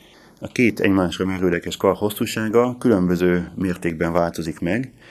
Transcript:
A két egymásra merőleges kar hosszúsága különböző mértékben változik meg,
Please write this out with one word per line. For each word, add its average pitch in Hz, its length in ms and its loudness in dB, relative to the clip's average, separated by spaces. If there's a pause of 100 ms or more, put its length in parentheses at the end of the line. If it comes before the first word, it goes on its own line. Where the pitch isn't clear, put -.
(400)
A 110 60 -12
két 113 340 0
egymásra 92 440 2
merőleges 90 520 -2
kar 95 180 4
hosszúsága 110 840 0
különböző 90 760 2
mértékben 85 580 -4
változik 85 480 -2
meg, 107 320 -4 (180)